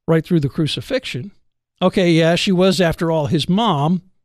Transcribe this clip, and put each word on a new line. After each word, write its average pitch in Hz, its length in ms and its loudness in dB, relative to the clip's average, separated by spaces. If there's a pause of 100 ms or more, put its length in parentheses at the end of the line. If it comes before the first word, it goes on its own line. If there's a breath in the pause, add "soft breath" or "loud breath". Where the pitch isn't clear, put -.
right 160 180 2
through 170 160 0
the 139 80 -2
crucifixion. 160 840 -6 (480)
Okay, 180 320 2
yeah, 165 220 4
she 190 180 0
was, 180 280 2
after 165 300 0
all, 160 160 -2
his 147 220 -2
mom, 175 540 0 (220)